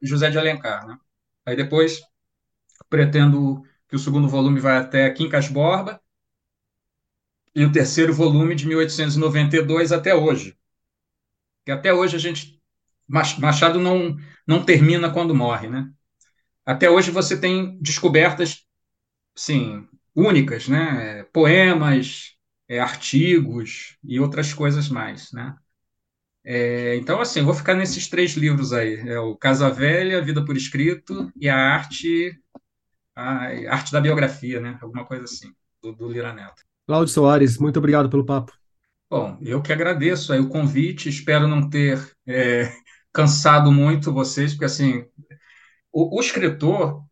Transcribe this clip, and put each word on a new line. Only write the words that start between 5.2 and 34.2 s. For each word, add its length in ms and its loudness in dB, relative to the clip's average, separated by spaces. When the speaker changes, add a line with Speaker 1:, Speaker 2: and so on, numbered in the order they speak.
Speaker 1:
Borba, 540 -2
e 100 4
o 60 4
terceiro 420 2
volume 420 4
de 120 -4
mil 120 0
oitocentos 360 -2
e 40 0
noventa 360 2
e 80 4
dois 280 0
até 220 2
hoje. 420 0
Que 60 -6
até 200 0
hoje 240 2
a 40 -4
gente, 420 -8
Mach-, 320 -2
Machado 400 2
não, 360 0
não 180 2
termina 480 4
quando 220 0
morre, 340 0
né? 220 -8
Até 240 0
hoje 200 2
você 260 -4
tem 460 -4
descobertas, 840 0
sim, 520 -4
únicas, 520 2
né? 560 -2
Poemas, 1000 2
é, 120 -6
artigos 1200 -2
e 160 -4
outras 340 -2
coisas 340 -2
mais, 440 -10
né? 240 -14
É, 500 -2
então, 240 -4
assim, 200 -4
eu 60 2
vou 80 4
ficar 200 -2
nesses 340 -4
três 280 -2
livros 360 0
aí. 280 -2
É 100 -6
o 160 -6
Casa 340 2
Velha, 520 0
Vida 240 -2
por 100 -4
Escrito 800 -4
e 140 -4
a 80 2
Arte, 840 -2
a 340 -8
Arte 220 -6
da 80 0
Biografia, 640 -2